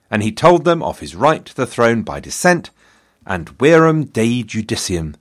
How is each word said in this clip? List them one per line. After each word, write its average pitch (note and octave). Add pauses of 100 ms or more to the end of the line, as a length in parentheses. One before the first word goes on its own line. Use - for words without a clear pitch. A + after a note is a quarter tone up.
(100)
and G#2+
he G#2+
told D#3+
them E3+
of -
his -
right C3+
to -
the B2+
throne A#2
by -
descent, - (560)
and -
virum D#3+
Dei A#2
judicium, G2+